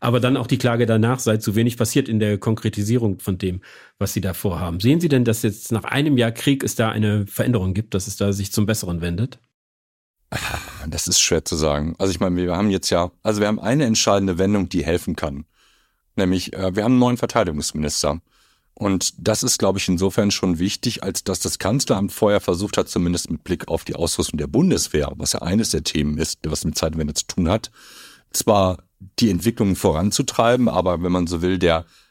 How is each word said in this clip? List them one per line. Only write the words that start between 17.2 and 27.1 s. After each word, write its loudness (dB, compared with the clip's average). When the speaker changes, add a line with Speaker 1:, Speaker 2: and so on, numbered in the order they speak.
Speaker 2:
Und 0
das 0
ist, 0
glaube 2
ich, -2
insofern 2
schon 0
wichtig, -2
als -6
dass -2
das -4
Kanzleramt 0
vorher 4
versucht -2
hat, 0
zumindest -2
mit -8
Blick -4
auf -4
die -8
Ausrüstung -2
der -4
Bundeswehr, 2
was -4
ja -6
eines 0
der -2
Themen -2
ist, -4
was -4
mit -4
Zeitenwende -2